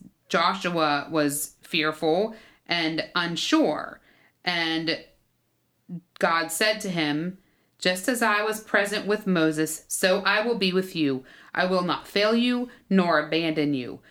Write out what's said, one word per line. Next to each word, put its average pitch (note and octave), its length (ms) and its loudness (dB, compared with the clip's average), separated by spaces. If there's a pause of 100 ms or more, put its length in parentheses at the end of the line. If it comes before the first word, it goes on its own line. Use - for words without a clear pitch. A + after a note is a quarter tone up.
(300)
Joshua E3+ 800 0
was D3 540 -2
fearful E3 720 0 (320)
and E3 360 0 (120)
unsure. E3+ 840 0 (440)
And E3 540 -2 (1200)
God E3 320 0
said G#3+ 300 0
to G3+ 80 -6
him, E3 480 -2 (420)
"Just F#3 280 -2
as A#3+ 140 0
I G#3 220 2
was G#3+ 180 -4
present G3 460 -2
with G#3+ 200 0
Moses, D#3+ 600 0
so F#3+ 340 2
I G#3 240 2
will A#3+ 100 0
be F#3+ 180 2
with F#3 220 -2
you. C#3 280 0 (320)
I F3+ 100 0
will F#3 180 0
not D#3+ 240 -4
fail G#3+ 280 2
you B3 340 0 (200)
nor F#3 300 4
abandon D#3 540 0
you. B2 260 -6 (120)